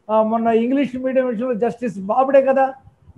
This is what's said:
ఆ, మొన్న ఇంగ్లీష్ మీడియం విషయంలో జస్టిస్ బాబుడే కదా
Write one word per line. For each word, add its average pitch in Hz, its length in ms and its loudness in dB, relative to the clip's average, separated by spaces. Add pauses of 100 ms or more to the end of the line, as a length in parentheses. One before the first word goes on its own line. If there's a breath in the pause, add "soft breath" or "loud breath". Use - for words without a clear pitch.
(100)
ఆ, 220 120 4
మొన్న 226 260 -2
ఇంగ్లీష్ 247 480 0
మీడియం 254 300 -2
విషయంలో 247 280 -4
జస్టిస్ 208 440 -4
బాబుడే 269 440 2
కదా 269 320 2 (440)